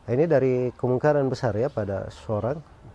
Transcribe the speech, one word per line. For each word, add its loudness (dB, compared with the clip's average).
Nah, -6
ini 2
dari 2
kemungkaran 2
besar, -2
ya, 0
pada -4
seorang -4